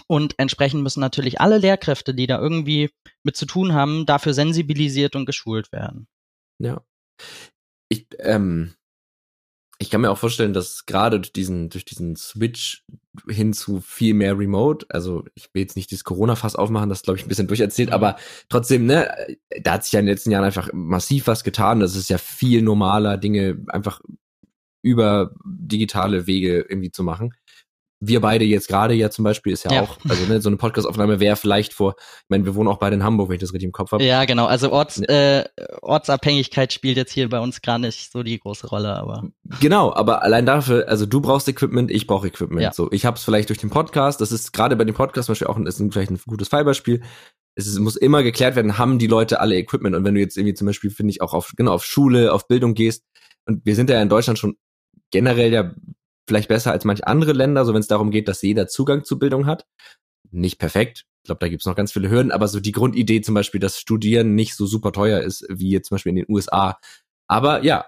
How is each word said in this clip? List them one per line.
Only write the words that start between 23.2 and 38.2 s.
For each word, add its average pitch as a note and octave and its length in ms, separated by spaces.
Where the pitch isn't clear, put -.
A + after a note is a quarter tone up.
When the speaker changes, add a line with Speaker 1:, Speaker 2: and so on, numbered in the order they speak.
Speaker 2:
einfach G#2 340
über G#2 520
digitale G2+ 800
Wege F2+ 420
irgendwie F#2 240
zu - 120
machen. F#2 320
Wir A#2 140
beide A2 240
jetzt G#2 240
gerade G#2+ 260
ja A2 160
zum A2 140
Beispiel G#2 300
ist - 100
ja - 80
Speaker 1:
Ja. C3 120
Speaker 2:
auch, - 140
also, F#2 160
ne, G#2+ 160
so G#2+ 80
eine G2 80
Podcast-Aufnahme G#2+ 640
wäre G#2 160
vielleicht G#2 340
vor, G2 260
ich - 300
meine, G2 160
wir F#2+ 100
wohnen G#2+ 140
auch G2+ 120
beide G2+ 180
in G2 60
Hamburg, G#2 260
wenn F#2 60
ich F2+ 60
das F#2 120
richtig F#2 140
im F2+ 40
Kopf F#2+ 220
hab. G#2+ 80
Speaker 1:
Ja, C3 240
genau. A#2+ 200
Also A#2 280
Orts-, A#2+ 260
Speaker 2:
Ne. G2 80
Speaker 1:
äh, C#3 560
Ortsabhängigkeit C#3 920
spielt C3 240
jetzt C3 160
hier B2+ 160
bei A#2+ 100
uns B2 220
gar A#2+ 180
nicht A#2 320
so B2 100